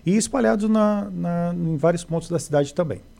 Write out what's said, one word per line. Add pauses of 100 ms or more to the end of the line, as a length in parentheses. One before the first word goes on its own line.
E
espalhados
na,
na,
em
vários
pontos
da
cidade
também. (200)